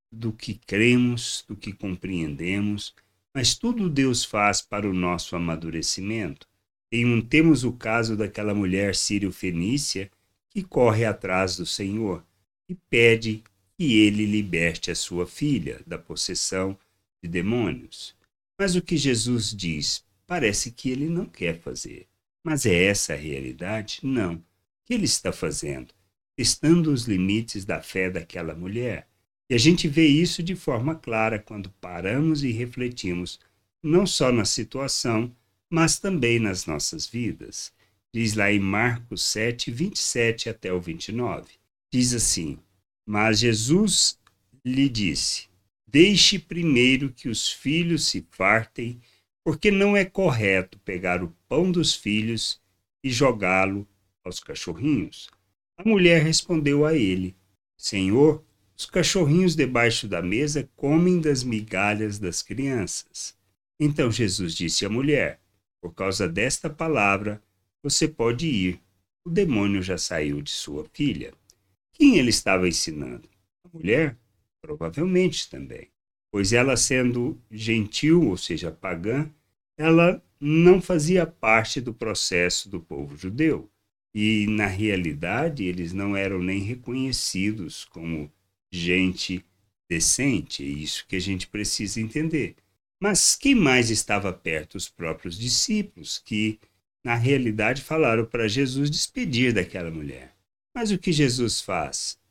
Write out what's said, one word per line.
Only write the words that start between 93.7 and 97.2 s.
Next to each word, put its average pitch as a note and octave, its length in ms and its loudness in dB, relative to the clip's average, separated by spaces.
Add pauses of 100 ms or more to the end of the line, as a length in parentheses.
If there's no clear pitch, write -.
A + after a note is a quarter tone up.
estava G2+ 420 -2
perto? D#2+ 440 -8
Os F2+ 120 -8
próprios E2+ 500 -8
discípulos, B2 840 -4
que, G#2+ 340 -2 (460)
na B2 100 -2
realidade, A#2+ 680 2